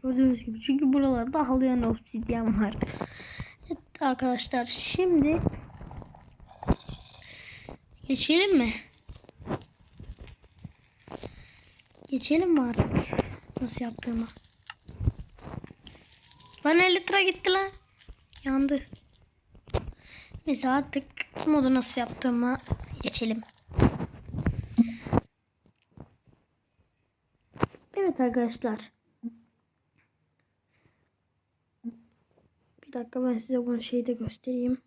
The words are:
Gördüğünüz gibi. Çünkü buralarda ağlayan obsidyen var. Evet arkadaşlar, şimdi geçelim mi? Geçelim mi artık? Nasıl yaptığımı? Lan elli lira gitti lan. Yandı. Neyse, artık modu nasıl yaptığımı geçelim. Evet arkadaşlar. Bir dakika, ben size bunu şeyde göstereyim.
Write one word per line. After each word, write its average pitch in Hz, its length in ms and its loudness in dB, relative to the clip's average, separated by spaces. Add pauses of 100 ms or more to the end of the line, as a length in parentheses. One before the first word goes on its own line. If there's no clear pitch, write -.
Gördüğünüz 254 420 2
gibi. 220 160 -8
Çünkü 269 320 4
buralarda 269 560 2
ağlayan 254 340 4
obsidyen 226 760 0
var. 208 140 0 (920)
Evet - 340 -10
arkadaşlar, 254 640 0
şimdi 330 720 2 (2750)
geçelim 349 500 4
mi? 233 160 2 (3250)
Geçelim 330 460 2
mi 294 80 6
artık? 240 240 2 (760)
Nasıl 247 240 -4
yaptığımı? 233 420 -4 (2500)
Lan 320 140 6
elli 359 280 4
lira 392 140 4
gitti 370 300 2
lan. 392 200 2 (720)
Yandı. 277 380 2 (1700)
Neyse, 269 220 0
artık 269 340 0 (440)
modu 277 260 4
nasıl 247 280 0
yaptığımı 240 560 0 (440)
geçelim. 226 400 -2 (4000)
Evet 392 260 0
arkadaşlar. 233 680 -2 (4000)
Bir 277 100 -20
dakika, 240 300 -4
ben 247 140 2
size 240 280 -2
bunu 240 160 -2
şeyde 240 320 -2
göstereyim. 247 720 -4